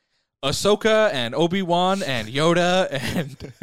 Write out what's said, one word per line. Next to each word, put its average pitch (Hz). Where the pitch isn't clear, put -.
Ahsoka 208
and 120
Obi-Wan 180
and 120
Yoda 170
<laughs> 131
and 139